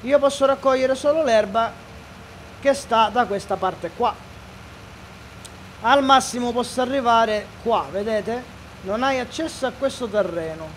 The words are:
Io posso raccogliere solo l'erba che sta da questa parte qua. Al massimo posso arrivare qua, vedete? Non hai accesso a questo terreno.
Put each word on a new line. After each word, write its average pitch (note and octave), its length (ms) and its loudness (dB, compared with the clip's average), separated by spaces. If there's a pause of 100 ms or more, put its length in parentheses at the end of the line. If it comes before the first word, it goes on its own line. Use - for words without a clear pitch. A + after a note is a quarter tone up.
Io C#4 140 4
posso C4+ 280 2
raccogliere C4 500 2
solo D4 260 2
l'erba A3 480 2 (880)
che C#4 160 4
sta A3+ 340 2
da A#3+ 160 2
questa G3 300 -2
parte F3 420 -4
qua. - 160 2 (1700)
Al C4+ 200 6
massimo B3 480 4
posso A#3+ 300 -2
arrivare A#3 680 2 (160)
qua, A3 260 2
vedete? G#3+ 540 -4 (380)
Non G#3+ 240 -4
hai C4+ 160 0
accesso D#4 440 -6
a B3 60 0
questo C4 380 -4
terreno. E3 580 -2 (100)